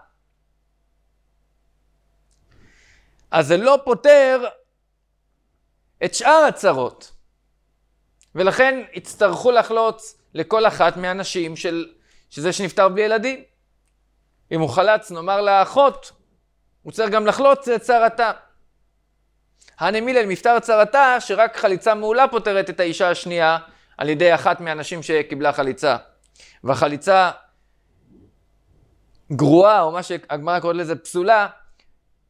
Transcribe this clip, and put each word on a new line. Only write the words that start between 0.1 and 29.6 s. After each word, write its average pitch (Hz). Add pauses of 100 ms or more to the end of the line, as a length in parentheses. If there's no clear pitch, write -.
אז 160
זה 165
לא 262
פותר 262 (1600)
את 175
שאר 311
הצרות. 131 (1200)
ולכן 254 (100)
יצטרכו 180
לחלוץ 226 (160)
לכל 214
אחת 170
מהנשים 180
של, 165 (380)
שזה 160
שנפטר 190
בלי 190
ילדים. 220 (1080)
אם 165
הוא 156
חלץ, 202
נאמר 180
לאחות, 202 (680)
הוא 151
צריך 220
גם 214
לחלוץ 269
את 233
צרתה. 226 (1500)
הנה 196
מילל 240
מפטר 226
צרתה, 233
שרק 220
חליצה 202
מעולה 220
פותרת 196
את 175
האישה 175
השנייה 170 (400)
על 143
ידי 165
אחת 175
מהנשים 160
שקיבלה 147
חליצה. 135 (680)
והחליצה 156 (2000)
גרועה, 170